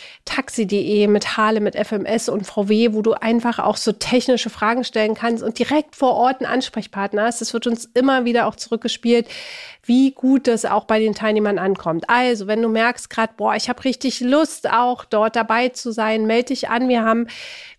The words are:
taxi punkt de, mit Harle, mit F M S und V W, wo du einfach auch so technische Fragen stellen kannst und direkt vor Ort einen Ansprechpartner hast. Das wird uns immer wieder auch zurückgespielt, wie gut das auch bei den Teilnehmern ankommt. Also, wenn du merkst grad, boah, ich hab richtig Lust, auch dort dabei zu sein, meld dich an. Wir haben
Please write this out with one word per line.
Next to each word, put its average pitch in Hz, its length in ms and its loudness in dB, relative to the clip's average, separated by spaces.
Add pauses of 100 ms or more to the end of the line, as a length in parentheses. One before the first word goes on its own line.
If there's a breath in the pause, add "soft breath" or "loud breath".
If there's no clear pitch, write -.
(240 loud breath)
taxi - 380 -4
punkt 196 100 -2
de, 208 340 2
mit 208 300 2
Harle, 220 240 2
mit 208 160 -2
F - 160 -2
M 202 140 -4
S 226 220 0
und 202 180 -4
V 202 220 -2
W, 214 260 4
wo 214 80 0
du 220 100 4
einfach 233 480 0
auch 214 160 0
so - 160 0
technische 247 580 0
Fragen 233 320 -2
stellen 220 320 -2
kannst 226 300 -2
und 220 140 -4
direkt 285 360 -2
vor 254 200 2
Ort 254 260 2
einen - 100 -2
Ansprechpartner 208 760 -4
hast. 233 180 -2
Das 233 100 -6
wird 240 160 -4
uns 226 160 -2 (100)
immer 262 300 2
wieder 233 240 2
auch - 80 -6
zurückgespielt, 233 720 -2 (560 loud breath)
wie 262 280 4
gut 262 360 2
das 226 160 2
auch 208 200 0
bei 220 140 2
den 220 160 2
Teilnehmern 214 440 0
ankommt. 180 500 -2
Also, 240 380 2
wenn 214 160 0
du 233 60 2
merkst 226 420 0
grad, 226 260 -4
boah, 214 180 0
ich 214 140 -4
hab - 160 -6
richtig 262 360 -2
Lust, 285 480 0
auch 247 360 0
dort 220 320 0
dabei 233 320 2
zu 247 240 -6
sein, 220 340 0
meld 233 220 2
dich - 220 -4
an. 247 180 0
Wir 233 160 2
haben 226 240 2 (500 loud breath)